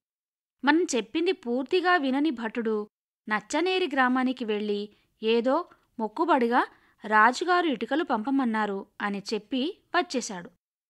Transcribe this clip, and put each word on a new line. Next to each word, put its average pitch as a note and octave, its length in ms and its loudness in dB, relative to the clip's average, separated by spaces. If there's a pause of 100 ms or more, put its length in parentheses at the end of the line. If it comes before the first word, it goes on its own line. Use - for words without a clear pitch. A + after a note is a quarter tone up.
(640)
మనం D#4+ 220 4 (100)
చెప్పింది E4 360 0
పూర్తిగా D#4 640 0
వినని C#4+ 340 0
భటుడు A3 580 -4 (400)
నచ్చనేరి E4+ 580 0
గ్రామానికి B3+ 580 0
వెళ్ళి G#3 440 -2 (340)
ఏదో A#3 420 2 (340)
మొక్కుబడిగా C4 680 2 (380)
రాజుగారు B3 640 4
ఇటుకలు D4+ 380 -2
పంపమన్నారు A3 840 -2 (140)
అని G3+ 220 -4 (120)
చెప్పి C4 440 -4 (180)
వచ్చేశాడు. A3+ 540 -4 (400)